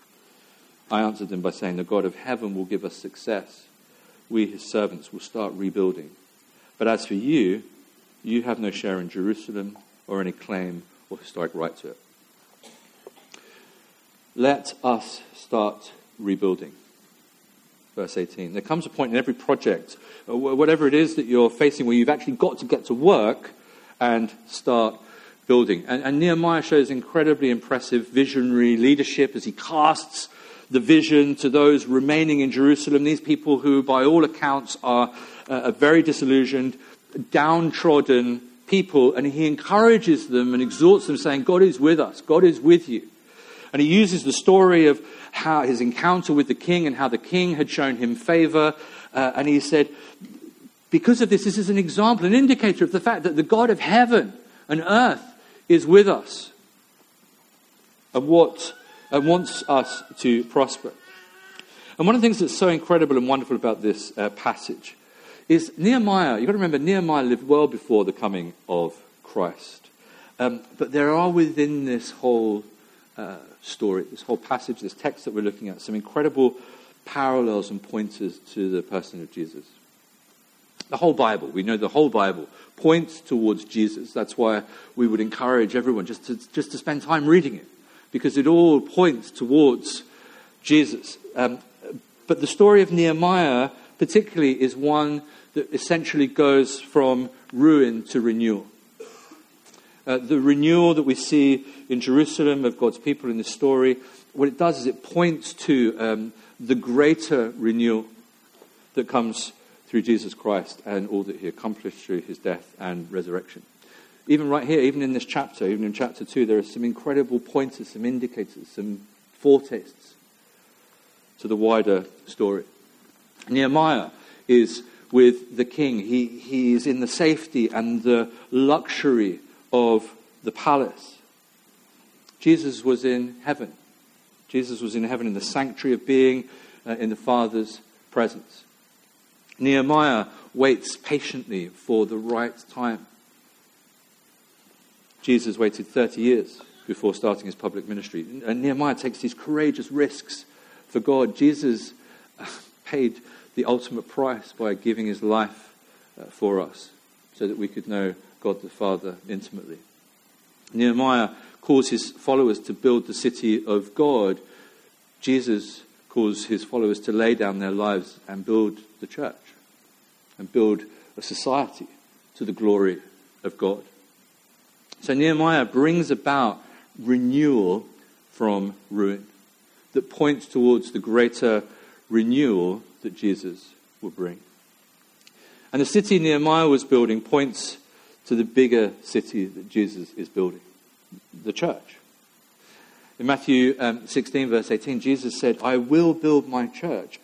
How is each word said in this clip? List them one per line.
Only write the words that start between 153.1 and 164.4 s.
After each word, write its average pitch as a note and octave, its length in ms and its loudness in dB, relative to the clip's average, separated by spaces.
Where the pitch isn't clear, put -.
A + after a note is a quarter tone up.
the A#2+ 100 -2
ultimate A#2+ 420 -4
price B2+ 440 -6
by G#2+ 240 -4
giving A2 320 -4
his G#2 160 -8
life, G#2+ 500 -2
uh, - 60 -18
for G2+ 340 -2
us - 300 -12
so G2+ 120 -6
that G#2 100 -8
we G2+ 100 -8
could - 200 -12
know G2 260 -4
God G2+ 200 -6
the F#2+ 80 -18
Father F#2+ 460 -6
intimately. F#2+ 480 -14
Nehemiah A#2+ 560 0
calls C3+ 280 2
his - 220 -6
followers C3 480 0
to - 140 -12
build A#2+ 340 0
the G#2+ 60 -10
city A#2 520 -2
of G2+ 300 -4
God. A#2 440 0